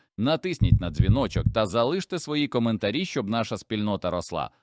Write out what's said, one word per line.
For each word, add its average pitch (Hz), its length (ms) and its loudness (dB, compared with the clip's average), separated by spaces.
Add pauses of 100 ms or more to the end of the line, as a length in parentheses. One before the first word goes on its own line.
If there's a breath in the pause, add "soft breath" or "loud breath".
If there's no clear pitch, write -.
(180 soft breath)
натисніть 151 640 2
на 87 100 -4
дзвіночок 104 540 2 (100)
та 110 120 2
залиште 131 520 0
свої 147 300 -2
коментарі, 117 560 0
щоб 123 240 -4
наша 110 300 -2
спільнота 104 520 -2
росла. 82 400 -4 (120)